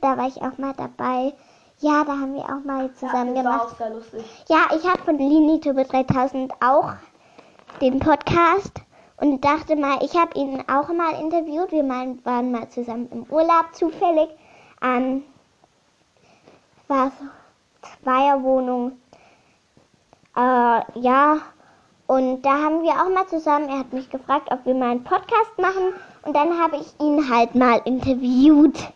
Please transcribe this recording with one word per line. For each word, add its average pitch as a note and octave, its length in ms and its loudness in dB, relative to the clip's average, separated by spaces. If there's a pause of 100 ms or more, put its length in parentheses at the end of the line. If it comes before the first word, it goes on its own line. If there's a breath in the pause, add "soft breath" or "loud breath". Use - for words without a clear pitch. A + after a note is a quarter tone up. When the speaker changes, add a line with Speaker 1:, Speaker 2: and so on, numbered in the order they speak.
Speaker 1:
Da C4+ 140 0
war B3+ 120 -2
ich C4 80 -10
auch C4 220 -8
mal C4+ 180 -6
dabei. B3+ 560 -4 (480 soft breath)
Ja, D4+ 240 2
da D4 80 -6
haben C#4 220 -6
wir C#4 100 -10
auch C#4 200 -10
mal C4+ 300 -6
zusammen B3+ 400 -4
Speaker 2:
Ja, C4 80 -2
das - 20 -2
war A#3+ 140 0
Speaker 1:
gemacht. A#3 140 -6
Speaker 2:
auch - 40 -20
sehr A3+ 140 -8
lustig. A3+ 340 -14 (240 loud breath)
Speaker 1:
Ja, D#4+ 100 4 (180)
ich D#4+ 120 -2
hab F#4 160 0
von D#4 140 0
Lini D4+ 420 4
Turbo C4+ 220 0
dreitausend C4 800 -2
auch C4+ 320 2 (880 soft breath)
den C4 180 2
Podcast E4+ 760 2 (440 soft breath)
und C4+ 280 0
dachte D#4 300 0
mal, C#4+ 280 0
ich C#4 140 -6
hab E4+ 200 0
ihn C4+ 320 -4
auch C#4+ 220 0
mal E4+ 300 -2
interviewt. D#4+ 520 -4
Wir D#4 100 2
mal, B3+ 400 -4
waren B3 300 -2
mal A#3 160 -6
zusammen A#3+ 420 -8
im A#3 140 -12
Urlaub E4 500 2
zufällig D#4+ 540 0 (520 soft breath)
an, C4 440 -2 (1600 soft breath)
was, C4+ 240 0 (920 loud breath)
Zweierwohnung. C4 880 0 (1400 soft breath)
Äh, A#3+ 440 2 (200)
ja, C#4 380 4 (680 soft breath)
und C4 360 0
da C4+ 100 2
haben D4+ 300 0
wir E4 100 0
auch E4 160 0
mal F#4+ 180 0
zusammen, D4+ 420 0
er C4+ 120 -6
hat C4 120 -10
mich B3+ 180 -8
gefragt, C4+ 420 -4
ob B3+ 140 -6
wir B3+ 80 2
mal C4 160 0
einen B3 140 -4
Podcast G#4+ 540 0
machen F#4 360 0 (280 loud breath)
und D4+ 140 -8
dann E4+ 240 0
habe E4 160 0
ich - 100 -8 (140)
ihn D4 340 2
halt A#3 200 2
mal B3 300 4
interviewt. C4 960 4 (180)